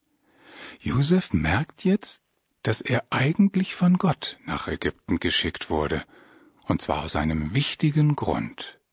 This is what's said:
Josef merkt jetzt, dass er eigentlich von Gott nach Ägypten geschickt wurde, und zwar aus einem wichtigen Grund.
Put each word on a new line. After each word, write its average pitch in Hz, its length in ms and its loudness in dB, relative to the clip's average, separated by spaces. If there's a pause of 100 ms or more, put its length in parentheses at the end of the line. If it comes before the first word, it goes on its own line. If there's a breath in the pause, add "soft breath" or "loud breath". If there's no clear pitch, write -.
(800 loud breath)
Josef 151 520 2
merkt 85 520 0
jetzt, - 380 0 (400)
dass 113 180 0
er - 300 0
eigentlich 185 640 2
von 180 220 4
Gott - 480 -2
nach - 240 -6
Ägypten 80 520 -2
geschickt - 500 -2
wurde, 78 340 0 (600 loud breath)
und - 160 -2
zwar 73 220 -2
aus 78 120 -4
einem 78 380 -2
wichtigen 147 600 2
Grund. 64 640 -6 (120)